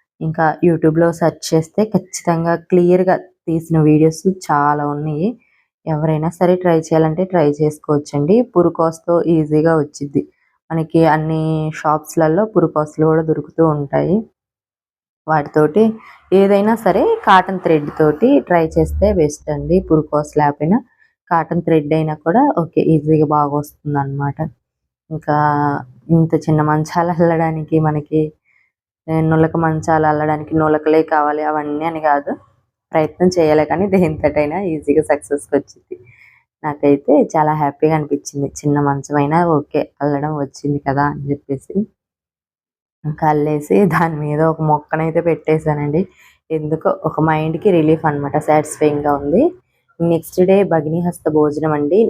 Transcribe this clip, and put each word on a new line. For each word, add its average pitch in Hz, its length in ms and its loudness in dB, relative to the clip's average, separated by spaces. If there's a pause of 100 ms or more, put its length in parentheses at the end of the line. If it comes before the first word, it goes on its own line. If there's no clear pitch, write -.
(220)
ఇంకా 160 340 -2 (100)
YouTube-లో 160 460 2
సెర్చ్ 165 420 -2
చేస్తే 160 320 0
ఖచ్చితంగా 170 720 -2
క్లియర్గా 180 600 2
తీసిన 165 640 -4
వీడియోస్ 156 480 2 (120)
చాలా 147 480 0
ఉన్నాయి. 151 420 -4 (560)
ఎవరైనా 156 440 -2
సరే 180 260 0
ట్రై 180 240 2
చేయాలంటే 160 440 0
ట్రై 175 280 0
చేసుకోవచ్చండి. 151 920 0
పురుకోసతో 170 800 0
ఈజీగా 156 560 2
వచ్చిద్ది. 147 440 -4 (500)
మనకి 165 340 0
అన్ని 156 680 0
షాప్స్లలో 160 680 0
పురుకోసలు 156 600 -2
కూడా 160 160 2
దొరుకుతూ 160 460 -2
ఉంటాయి. 147 500 -2 (1120)
వాటితోటి 151 560 2 (500)
ఏదైనా 202 420 4
సరే 214 280 0 (220)
కాటన్ 190 340 4
థ్రెడ్ 156 300 0 (100)
తోటి 156 400 2
ట్రై 170 280 0
చేస్తే 170 460 0
బెస్ట్ 151 360 -2
అండి. 147 300 -2
పురుకోస 151 580 -2
లేకపోయినా 151 420 0 (520)
కాటన్ 165 300 -2
థ్రెడ్ 156 320 0
అయినా 156 200 -2
కూడా 226 460 0
ఓకే, 160 220 -2
ఈజీగా 156 440 2
బాగా 147 300 0
వస్తుందన్నమాట. 139 840 -6 (720)
ఇంకా 156 280 -4 (720)
ఇంత 160 260 2
చిన్న 156 260 0
మంచాలు 156 500 0
అల్లడానికి 160 680 0
మనకి, 156 420 0 (840)
ఏ, 160 140 0
నులక 160 360 2
మంచాలు 160 500 0
అల్లడానికి 151 480 -2
నులకలే 156 480 2
కావాలి 151 400 0
అవన్నీ 151 420 -4
అని 165 160 -4
కాదు, 147 300 2 (600)
ప్రయత్నం 160 360 0
చేయాలి 156 380 2
కానీ 160 220 -2
దేనితోటైనా 156 720 0
ఈజీగా 156 420 -2
సక్సెస్కి 143 540 -4
వచ్చింది. - 400 -6 (680)
నాకైతే 143 500 0 (100)
చాలా 151 300 0
హ్యాపీగా 156 420 0
అనిపించింది, 143 520 -4
చిన్న 147 320 -2
మంచమైనా 143 680 0
ఓకే 151 340 0 (200)
అల్లడం 147 340 -2
వచ్చింది 143 440 -6
కదా 139 240 -2
అని 147 280 -4
చెప్పేసి. 139 420 -8 (1300)
ఇంకా 151 220 -4
అల్లేసి 151 580 2
దాని 165 300 0
మీద 147 260 -4
ఒక 160 200 0
మొక్కనైతే 156 600 0
పెట్టేశానండి. 156 800 -2 (500)
ఎందుకో 156 380 -4 (160)
ఒక 151 160 -2
మైండ్కి 160 500 0
రిలీఫ్ 160 340 2
అనమాట, 143 320 -2
సాటిస్ఫైయింగ్గా 147 800 0
ఉంది. 147 280 0 (560)
నెక్స్ట్ 170 420 -2
డే 190 220 4
భగిని 160 380 -2
హస్త 175 280 -4
భోజనం 151 420 0
అండి, 147 280 0 (100)